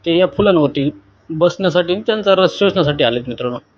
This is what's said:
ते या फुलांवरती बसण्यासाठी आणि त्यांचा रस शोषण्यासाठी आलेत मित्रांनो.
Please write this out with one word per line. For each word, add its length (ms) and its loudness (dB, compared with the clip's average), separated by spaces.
ते 120 2
या 80 2
फुलांवरती 640 0
बसण्यासाठी 600 0
आणि 140 -6
त्यांचा 280 0
रस 240 2
शोषण्यासाठी 460 0
आलेत 240 0
मित्रांनो. 300 -6